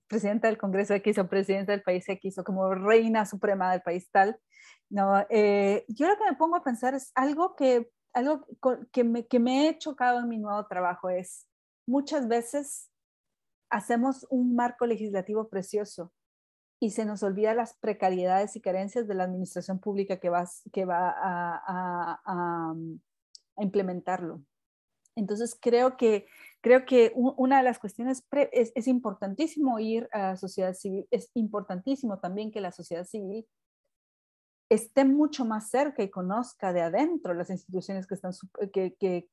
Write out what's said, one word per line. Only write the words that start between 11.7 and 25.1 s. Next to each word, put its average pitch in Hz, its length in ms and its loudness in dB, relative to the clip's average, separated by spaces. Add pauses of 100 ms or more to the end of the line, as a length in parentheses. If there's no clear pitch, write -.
muchas 277 400 0
veces 233 640 -4 (800)
hacemos 240 580 0
un 247 260 2
marco 240 300 0
legislativo 214 640 -2
precioso 190 640 -6 (680)
y 220 120 0
se 220 140 -2
nos 208 180 -6
olvida 208 320 2
las 233 200 -2
precariedades 190 800 0
y 220 60 -14
carencias 196 460 -4
de 202 80 -4
la 185 80 0
administración 185 560 -6
pública 196 380 -4
que 180 120 -2
va, 175 180 0 (240)
que 190 140 -2
va 180 240 0
a, 175 460 -2
a, 175 680 -6
a, 170 500 -4 (840)
a 214 60 -6
implementarlo. 180 800 -2 (720)